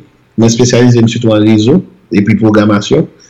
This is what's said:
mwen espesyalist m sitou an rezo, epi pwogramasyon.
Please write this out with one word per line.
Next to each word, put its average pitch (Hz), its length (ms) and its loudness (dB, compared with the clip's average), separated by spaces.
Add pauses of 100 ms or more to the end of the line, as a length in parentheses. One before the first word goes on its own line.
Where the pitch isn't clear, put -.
(380)
mwen 113 100 2
espesyalist 120 560 2
m 113 80 -2
sitou 110 240 -2
an 107 80 0
rezo, 110 320 2 (380)
epi 107 240 0
pwogramasyon. 107 640 0 (280)